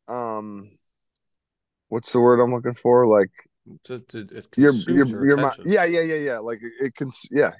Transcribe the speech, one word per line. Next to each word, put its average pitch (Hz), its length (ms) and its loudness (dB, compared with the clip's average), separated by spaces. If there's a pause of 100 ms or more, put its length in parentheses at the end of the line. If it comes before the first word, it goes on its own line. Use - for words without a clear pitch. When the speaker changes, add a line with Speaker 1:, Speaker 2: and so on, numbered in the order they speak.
Speaker 1:
um, 107 720 -12 (1120)
what's 113 240 -6
the 123 80 2
word 120 180 6
I'm 123 140 2
looking 120 200 -6
for? 123 320 2
Like, 104 260 4 (520)
Speaker 2:
To, 127 160 -14
to, 117 200 -16
it 104 360 -18
Speaker 1:
your, 143 160 6
Speaker 2:
consumes 127 160 -4
Speaker 1:
your, 123 320 2
Speaker 2:
your 135 80 0
Speaker 1:
your 143 100 4
mi-, 127 60 0
Speaker 2:
attention. 135 240 -4
Speaker 1:
yeah, 190 160 2
yeah, 170 180 0
yeah, 160 140 -2
yeah. 143 240 -6
Like, 113 220 -10
it, 117 180 -14
it 131 160 -6
cons-, - 340 -10
yeah, 127 300 0